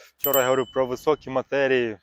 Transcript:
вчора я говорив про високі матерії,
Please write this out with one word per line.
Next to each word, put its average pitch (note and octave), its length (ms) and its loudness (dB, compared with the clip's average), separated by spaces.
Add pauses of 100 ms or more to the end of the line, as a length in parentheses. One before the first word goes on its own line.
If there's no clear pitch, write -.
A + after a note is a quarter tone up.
(180)
вчора C3+ 220 0
я B2+ 60 2
говорив C3 280 0
про C3 120 0
високі C3 440 -4
матерії, C3 720 -2